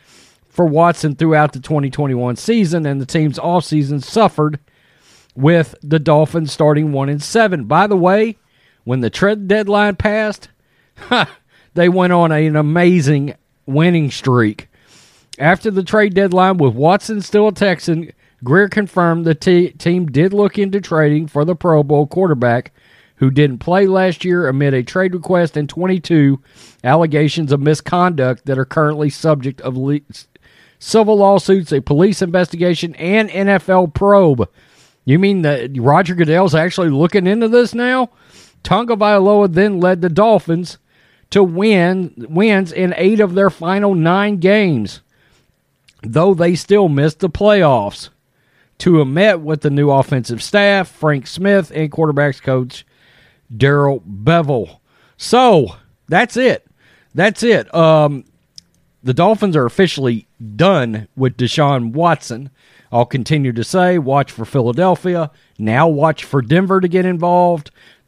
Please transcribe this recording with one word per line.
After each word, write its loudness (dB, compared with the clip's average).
for -2
Watson 0
throughout 0
the -14
twenty -4
twenty-one -4
season, -2
and -4
the -6
team's -2
offseason -2
suffered 0
with 0
the -2
Dolphins 0
starting 0
one -4
and -6
seven. -2
By 2
the 0
way, 0
when -4
the -2
trade -2
deadline 0
passed, -4
<laughs> -6
they 2
went 2
on 2
an 0
amazing 0
winning 0
streak. -2
After 0
the -2
trade 0
deadline, 0
with 2
Watson 0
still 0
a -2
Texan, -2
Grier 2
confirmed -2
the 2
te-, 0
team -4
did 0
look 0
into -2
trading 0
for -2
the -2
Pro 2
Bowl 0
quarterback 0
who 2
didn't 0
play 0
last 0
year 0
amid 0
a 0
trade -4
request -2
and -4
twenty-two 0
allegations 0
of 0
misconduct -2
that -4
are 0
currently -2
subject -4
of -8
le-, -4
civil 2
lawsuits, 2
a 0
police 0
investigation, -2
and -2
N -2
F 0
L 2
probe. 2
You 2
mean 2
that -2
Roger 2
Goodell's 2
actually 0
looking 0
into 0
this 2
now? -2
Tagovailoa 2
then 0
led 0
the 0
Dolphins 0
to 4
win, 0
wins 0
in -2
eight 2
of 0
their 2
final -2
nine 0
games, 0
though 0
they 0
still 0
missed -2
the -2
playoffs. 0
Tua 4
met 0
with -6
the -2
new 0
offensive -2
staff, 0
Frank -4
Smith, 0
and -4
quarterbacks -2
coach -4
Darrell 2
Bevell. -2
So, 2
that's 0
it. 0
That's 0
it. 0
Um, 2
the -2
Dolphins 2
are 2
officially -2
done 0
with -2
Deshaun -2
Watson. -4
I'll 2
continue -2
to -4
say, 0
watch -2
for -10
Philadelphia. -2
Now 0
watch 0
for -2
Denver 2
to 0
get 0
involved. 0